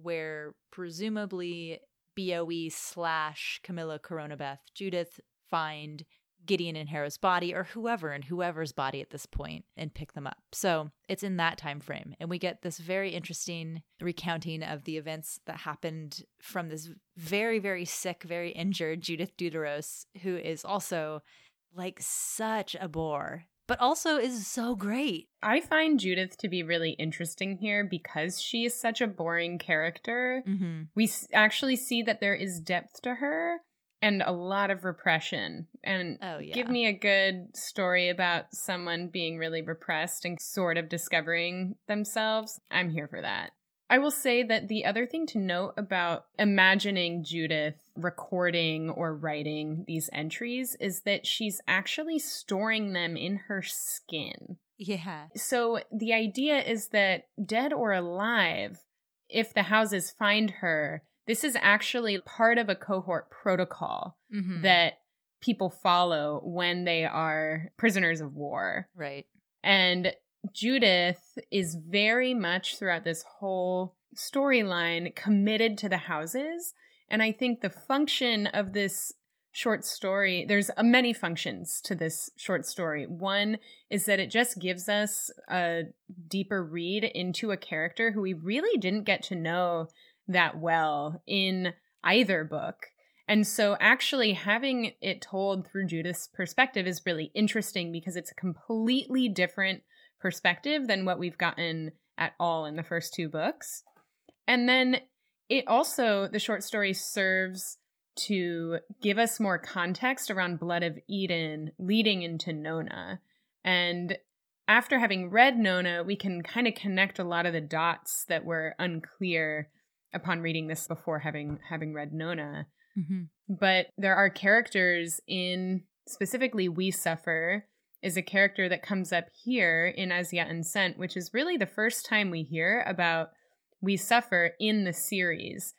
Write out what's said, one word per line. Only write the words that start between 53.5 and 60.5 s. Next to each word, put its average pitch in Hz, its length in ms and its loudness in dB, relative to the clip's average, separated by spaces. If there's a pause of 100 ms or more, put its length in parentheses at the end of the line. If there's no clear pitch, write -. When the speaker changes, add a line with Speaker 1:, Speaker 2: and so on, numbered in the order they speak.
Speaker 2:
skin. - 960 -8 (220)
Speaker 1:
Yeah. 170 460 -6 (100)
Speaker 2:
So 233 460 0 (100)
the 226 220 0
idea 254 460 2
is 220 280 -2
that 196 380 4 (200)
dead 247 260 0
or 226 220 2
alive, 180 840 2 (500)
if 220 240 0
the 202 100 4
houses 208 460 4
find 214 400 4 (120)